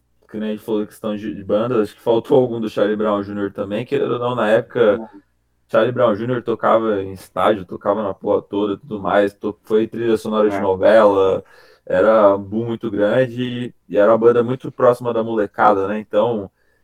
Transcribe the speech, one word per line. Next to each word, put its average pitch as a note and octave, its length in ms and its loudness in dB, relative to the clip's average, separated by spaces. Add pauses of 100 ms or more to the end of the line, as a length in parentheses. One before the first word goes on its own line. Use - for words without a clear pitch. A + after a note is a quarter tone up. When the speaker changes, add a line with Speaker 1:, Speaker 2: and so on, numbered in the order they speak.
(300)
Speaker 1:
que A2 80 -10
nem G#2+ 120 -6
a - 20 -6
gente G#2+ 120 -10
falou, G#2+ 220 -4
questão G#2+ 280 -10
de, G#2 200 -8
de G2 100 -14
banda, G#2+ 380 0
acho G2+ 120 -4
que - 60 -20
faltou A#2+ 400 2
algum A#2 180 -2
do G#2+ 120 -4
Charlie G#2+ 260 0
Brown G#2 260 -2
júnior G2+ 300 -6
também, G#2 320 -6
querendo C#3 300 -2
ou B2 40 -6
não, B2 160 -4
na A2 140 -2
época, A2+ 500 2
Speaker 2:
Uhum. - 220 -16 (480)
Speaker 1:
Charlie A2+ 240 2
Brown A#2+ 220 2
júnior A#2+ 280 -4
tocava A2 600 0
em G2 100 -10
estádio, F#2+ 540 -2
tocava G#2 360 -4
na F#2+ 120 -6
porra G2 260 -2
toda G2+ 340 -4
e - 40 -6
tudo G#2+ 200 -12
mais, G2+ 360 0
to-, G#2 280 -8
foi A2 240 0
trilha A2+ 300 -2
sonora G#2+ 320 -2
de G2+ 80 -2
Speaker 2:
É. G2 40 -4
Speaker 1:
novela, F#2+ 840 2 (400)
era G2+ 500 4
um G2+ 80 -4
boom G#2+ 220 -6
muito A#2 260 -6
grande A#2 520 0
e, B2 320 -8 (200)
e - 40 2
era G#2 120 6
uma A2+ 80 4
banda A#2 240 4
muito B2 300 -6
próxima A#2+ 400 0
da A2+ 100 -2
molecada, A2 680 0
né? G#2 100 -4
Então, G#2+ 520 -2 (340)